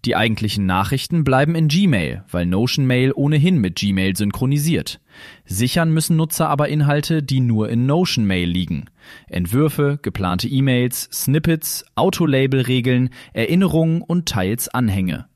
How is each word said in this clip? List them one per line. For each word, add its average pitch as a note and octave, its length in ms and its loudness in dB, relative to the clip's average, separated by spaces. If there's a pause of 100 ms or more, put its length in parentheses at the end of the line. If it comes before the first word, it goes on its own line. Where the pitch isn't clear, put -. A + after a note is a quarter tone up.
Die A#2+ 100 0
eigentlichen G#2 500 0
Nachrichten B2+ 600 0
bleiben C#3+ 300 2
in D#3+ 120 2
Gmail, C3+ 640 0
weil F2 140 -2
Notion A#2 420 0
Mail B2+ 260 2
ohnehin D3+ 440 2
mit F#2 180 0
Gmail F#2+ 400 0
synchronisiert. C3 840 -2 (420)
Sichern B2+ 480 0
müssen D#3+ 240 2
Nutzer D#3+ 320 0
aber D3 220 0
Inhalte, D3 520 0
die C3 200 0
nur A2 260 2
in A#2+ 180 0
Notion D3+ 400 0
Mail F2+ 240 0
liegen. E2+ 360 -4 (420)
Entwürfe, C#3+ 760 0
geplante F#2 460 -2
E-Mails, B2+ 640 0
Snippets, D#3 720 -2 (120)
Autolabel-Regeln, C3 1120 2 (240)
Erinnerungen D#3+ 680 2
und E3+ 280 -2
teils G2 400 -2
Anhänge. G2 680 -2